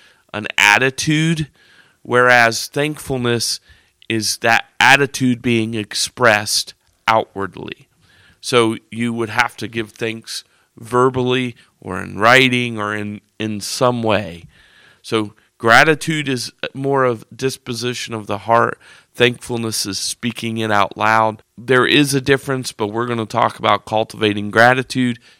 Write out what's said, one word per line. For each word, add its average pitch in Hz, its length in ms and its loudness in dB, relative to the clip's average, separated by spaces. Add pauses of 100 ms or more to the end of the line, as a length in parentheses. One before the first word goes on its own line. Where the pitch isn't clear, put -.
(340)
an 107 140 -8 (100)
attitude, 151 920 2 (500)
whereas 120 640 4
thankfulness 131 920 -4 (500)
is 107 280 -2
that 113 280 2 (140)
attitude 127 640 2
being 117 320 0
expressed - 1000 0 (340)
outwardly. - 800 -4 (540)
So 113 360 2 (120)
you 117 240 -4
would 117 160 -6
have 117 280 -2
to 110 100 -10
give 113 240 -8
thanks 113 520 -10 (320)
verbally 127 800 0 (260)
or 92 200 -8
in 95 160 -12
writing 123 600 2
or 104 160 -6
in, 104 240 -8 (180)
in 107 220 -6
some 123 420 -2
way. 95 440 -2 (560)
So 107 320 -4 (240)
gratitude 147 720 0
is 127 240 -6 (200)
more 135 300 -2
of 120 220 -4 (100)
disposition 123 760 -8
of 107 140 -10
the 101 120 -6
heart. 113 400 0 (340)
Thankfulness 120 720 -2
is 98 140 -6
speaking 113 580 -8
it 110 140 -2
out 101 260 0
loud. 110 460 0 (140)
There 120 280 2
is 139 280 2
a 135 80 0
difference, 135 500 -2
but 107 160 -6
we're 113 200 -6
gonna 117 180 -6
talk 117 340 -2
about 107 260 0
cultivating 107 640 -2
gratitude, 123 680 2 (200)